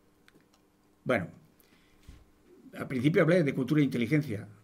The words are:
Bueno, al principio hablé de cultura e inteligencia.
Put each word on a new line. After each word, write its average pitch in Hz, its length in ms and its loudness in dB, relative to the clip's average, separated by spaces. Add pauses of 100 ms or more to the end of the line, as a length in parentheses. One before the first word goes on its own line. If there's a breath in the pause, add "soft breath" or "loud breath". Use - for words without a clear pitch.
(1040)
Bueno, 120 220 0 (1500 soft breath)
al - 80 -10
principio 147 360 2
hablé 175 200 4
de 135 120 0
cultura 139 260 0
e 143 40 4
inteligencia. 120 640 -2 (180)